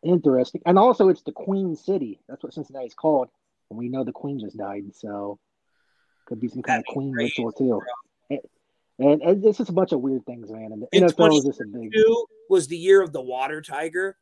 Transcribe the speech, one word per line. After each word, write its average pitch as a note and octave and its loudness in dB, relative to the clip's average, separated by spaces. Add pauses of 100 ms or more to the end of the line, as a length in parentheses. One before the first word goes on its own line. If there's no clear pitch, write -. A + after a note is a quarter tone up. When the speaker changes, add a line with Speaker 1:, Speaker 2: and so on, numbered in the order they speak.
Speaker 1:
Interesting. D3 2
And F3+ 6
also, G3+ 6
it's - 0
the D3+ -10
Queen F#3+ -4
City. C#3+ -6
That's C3+ -18
what D3 -14
Cincinnati's C3+ -12
called. D3 0 (420)
And G#2+ -16
we A#2+ -8
know C3 -4
the B2 -8
Queen C#3+ -10
just G#2+ -12
died, G2+ -10
so G2+ -10 (880)
could - -10
be A#2+ -6
some B2 -10
kind - -2
Speaker 2:
That'd A2+ -8
Speaker 1:
of - -12
Speaker 2:
be - -
Speaker 1:
Queen C3+ -6
Speaker 2:
crazy, C#3+ -4 (120)
Speaker 1:
ritual, A#2 -4
too. C3 -2
Speaker 2:
bro. A2 0 (500)
Speaker 1:
And, C#3+ -6 (600)
and, C#3+ 4
and F#3+ 2
it's G#3 4
just A#3 -6
a F3+ -6
bunch F#3 0
of D3+ 0
weird C3 -4
things, A#2 -16
man. A2 -14
And G#2+ -14
the B2 -14
Speaker 2:
And F#3+ 6
Speaker 1:
N F3 6
F D#3 -8
L D#3+ 6
is C#3 2
just C#3 -4
a - -8
big G#3 -16
Speaker 2:
twenty A3+ -12
twenty-two A3 4 (240)
was F3+ 2
the E3+ -8
year F#3+ 6
of E3+ -4
the C#3+ -6
water C3 -6
tiger. E3 -6